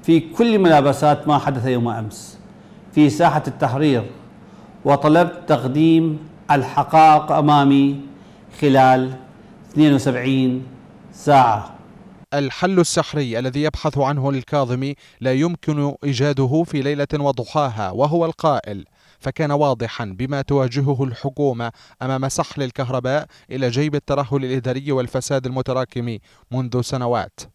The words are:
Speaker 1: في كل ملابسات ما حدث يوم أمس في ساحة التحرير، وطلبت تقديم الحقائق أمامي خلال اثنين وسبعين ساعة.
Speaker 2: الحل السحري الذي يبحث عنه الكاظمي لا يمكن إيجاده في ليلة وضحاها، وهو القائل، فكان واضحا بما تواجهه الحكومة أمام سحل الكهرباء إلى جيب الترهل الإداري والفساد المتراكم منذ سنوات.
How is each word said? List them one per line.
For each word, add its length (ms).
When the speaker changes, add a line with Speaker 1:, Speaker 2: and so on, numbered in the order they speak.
Speaker 1:
في 160
كل 400
ملابسات 680
ما 100
حدث 280
يوم 220
أمس 500
في 140
ساحة 380
التحرير، 640
وطلبت 640
تقديم 800
الحقائق 800
أمامي 720
خلال 520
اثنين 220
وسبعين 760
ساعة. 640
Speaker 2:
الحل 460
السحري 600
الذي 240
يبحث 340
عنه 320
الكاظمي 680
لا 120
يمكن 720
إيجاده 600
في 180
ليلة 320
وضحاها، 800
وهو 340
القائل، 600
فكان 320
واضحا 540
بما 360
تواجهه 640
الحكومة 680
أمام 280
سحل 340
الكهرباء 640
إلى 180
جيب 260
الترهل 500
الإداري 460
والفساد 540
المتراكم 720
منذ 300
سنوات. 580